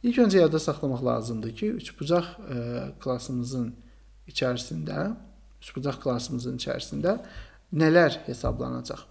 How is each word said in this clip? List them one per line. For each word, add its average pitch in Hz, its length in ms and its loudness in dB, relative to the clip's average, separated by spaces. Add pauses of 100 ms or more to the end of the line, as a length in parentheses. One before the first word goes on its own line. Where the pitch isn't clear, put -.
İlk 240 160 2
öncə 196 200 8
yadda 160 200 6
saxlamaq 135 460 -2
lazımdır 117 520 -2
ki, 214 100 -2
üç - 340 -6
bucaq, 170 240 2 (300)
e, - 20 -4 (440)
klassımızın 123 760 -4 (540)
içərisində, 151 880 -2 (460)
üç - 140 -12
bucaq 135 260 -4
klassımızın 123 580 -2
içərisində 165 560 -2 (560)
nələr 160 540 6
hesablanacaq? 123 760 -4 (100)